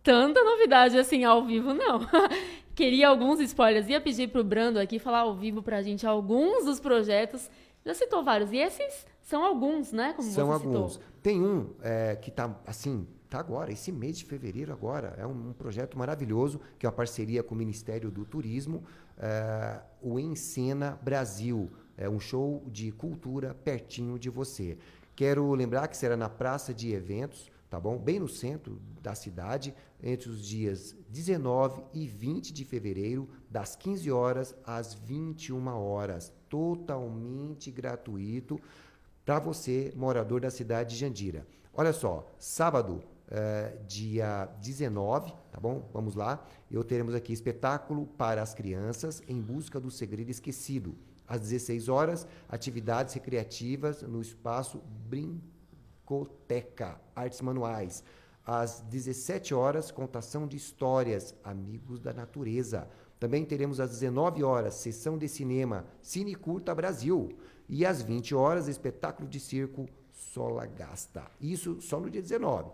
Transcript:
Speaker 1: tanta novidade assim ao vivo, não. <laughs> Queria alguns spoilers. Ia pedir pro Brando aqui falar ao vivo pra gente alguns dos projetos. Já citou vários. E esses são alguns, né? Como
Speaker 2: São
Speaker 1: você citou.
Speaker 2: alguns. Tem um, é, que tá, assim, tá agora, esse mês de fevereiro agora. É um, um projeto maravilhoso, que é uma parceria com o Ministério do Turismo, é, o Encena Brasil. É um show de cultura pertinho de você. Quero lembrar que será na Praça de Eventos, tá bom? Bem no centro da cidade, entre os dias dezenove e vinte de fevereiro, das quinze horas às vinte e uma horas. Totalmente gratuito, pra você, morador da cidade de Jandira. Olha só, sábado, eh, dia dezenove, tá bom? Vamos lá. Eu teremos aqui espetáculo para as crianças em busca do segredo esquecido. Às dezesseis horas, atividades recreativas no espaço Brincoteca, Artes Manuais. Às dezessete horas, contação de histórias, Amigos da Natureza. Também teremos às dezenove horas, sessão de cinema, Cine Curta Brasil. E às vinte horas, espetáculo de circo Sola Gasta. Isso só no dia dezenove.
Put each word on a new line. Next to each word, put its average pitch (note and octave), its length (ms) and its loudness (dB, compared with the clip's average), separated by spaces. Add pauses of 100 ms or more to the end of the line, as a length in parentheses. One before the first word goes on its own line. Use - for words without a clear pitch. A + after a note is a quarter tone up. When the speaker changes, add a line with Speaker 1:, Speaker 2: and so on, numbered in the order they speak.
Speaker 1:
tanta C#4+ 440 10
novidade C4 520 10
assim B3+ 280 6
ao A#3 200 10
vivo, A#3+ 300 2
não. C4 320 2 (320)
<laughs> - 380 -10
Queria C4 320 10
alguns C4+ 320 8
spoilers. A3 480 6
Ia C#4+ 120 4
pedir B3+ 280 2
pro A#3+ 160 4
Brando A3 340 4
aqui G3+ 220 0
falar A#3 200 2
ao A3+ 140 2
vivo G#3 300 -4
pra G#3 180 0
gente G3+ 240 -2
alguns A#3+ 580 4
dos C#4 140 2
projetos. A3+ 720 4 (340)
Já E4 80 -2
citou G#4 300 2
vários. G#3 300 4
E A#3+ 40 2
esses A#4 480 0 (160)
são D4+ 240 2
alguns, D4 480 2
né? B3 220 0
Como B3 160 -2
Speaker 2:
São D3 160 4
Speaker 1:
você D3+ 120 4
citou. C3+ 180 2
Speaker 2:
alguns. F2+ 240 0 (220)
Tem G3+ 180 4
um, F#3 300 2 (100)
é, A2+ 360 2
que A#2 140 -10
tá, A#2+ 240 -4 (120)
assim, A2+ 400 -4 (240)
tá C3 80 -6
agora, D3 340 -6
esse G#2+ 180 -8
mês D#3+ 280 -6
de - 80 -14
fevereiro C3 440 -8
agora. A2+ 460 -6
É G#2 100 -8
um, B2 220 -8
um B2 60 -10
projeto A2+ 420 -6
maravilhoso, C3+ 640 0 (180)
que - 60 -6
é A#2+ 40 4
uma A2 60 -2
parceria A#2 480 -2
com - 120 -4
o A2 40 -4
Ministério A2 520 -4
do G2+ 160 -8
Turismo, C#3+ 560 -6 (340)
é, A2 640 -2 (220)
o B2 160 -2
Encena C#3 840 -2
Brasil. A#2 680 -2 (260)
É G2+ 140 -4
um G#2 100 0
show C#3+ 460 -2
de A2 260 -6
cultura C3 640 -6
pertinho B2 640 -6
de B2 100 -6
você. A2+ 480 -6 (400)
Quero C#3+ 380 4
lembrar B2+ 340 0
que - 80 -10
será A#2+ 180 2
na A2+ 140 0
Praça B2+ 460 -4
de A2+ 180 -4
Eventos, G2+ 580 -6 (200)
tá E2+ 100 -6
bom? G#2+ 160 -2
Bem D3+ 240 0
no - 80 -4
centro A#2+ 500 -8 (220)
da - 140 -8
cidade, A2+ 600 -6 (280)
entre B2 260 -4
os G#2+ 180 -10
dias G#2 480 -4 (140)
dezenove C3+ 760 0 (120)
e D#3 120 -6
vinte A#2+ 460 -6
de C#3+ 140 -10
fevereiro, G#2+ 600 -4 (220)
das G#2+ 260 -8
quinze F#3 360 -4
horas B2+ 520 0
às A#2 300 -8
vinte D3 540 -8
e C3 80 -6
uma B2+ 240 -4
horas. G2+ 520 -4 (200)
Totalmente C#3+ 1200 -4
gratuito, A#2+ 880 -6 (640)
pra D3 140 2
você, C#3 580 -2
morador B2 440 2
da B2+ 100 -2
cidade A#2 440 -2
de A#2 60 -6
Jandira. G2 460 -6 (260)
Olha D#3 200 4
só, G2+ 460 -2
sábado, B2 640 0 (280)
eh, G#2+ 460 -4 (100)
dia G#2+ 600 -4 (140)
dezenove, B2+ 720 -2 (180)
tá - 80 -14
bom? B2 340 -4
Vamos A2 220 -4
lá. A2+ 300 -4 (260)
Eu A#2 140 -2
teremos A#2+ 300 0
aqui A#2 180 -4
espetáculo C#3 760 -2
para A2+ 360 0
as A2 120 -6
crianças A2 720 -6
em B2+ 140 -4
busca C3 400 -8
do B2+ 100 -8
segredo A2+ 400 -8
esquecido. B2 640 -6 (320)
Às A#2 140 -4
dezesseis A#2 480 -4
horas, D#3+ 380 2 (220)
atividades A#2 680 -4
recreativas C3 880 -4
no A#2 180 -6
espaço A#2 600 -6 (260)
Brincoteca, C#3 1900 -8 (160)
Artes B2+ 240 -6
Manuais. A#2 640 -4 (420)
Às A#2 360 -2
dezessete B2+ 720 -4
horas, C#3+ 360 2
contação C3 560 -8
de C#3 120 -8
histórias, B2+ 840 -2
Amigos G#2 560 -10
da A#2+ 140 -8
Natureza. A#2 760 -4 (320)
Também C3 240 2
teremos C#3+ 380 -2
às C3 80 0
dezenove C3+ 560 0
horas, A#2+ 300 2
sessão C3+ 420 -6
de D#3 120 -4
cinema, B2+ 580 -2 (160)
Cine G3 320 -6
Curta E3+ 400 -4
Brasil. D#3+ 640 0 (280)
E D#3 200 2
às E3 160 0
vinte A#2 320 -2
horas, C#3+ 340 4
espetáculo D3 580 -6
de C#3 140 -10
circo C3+ 480 -6 (240)
Sola A#2+ 540 -6
Gasta. - 580 -14 (160)
Isso E3+ 400 -6
só - 180 -4
no - 120 -6
dia G#3+ 100 -6
dezenove. E3+ 540 -2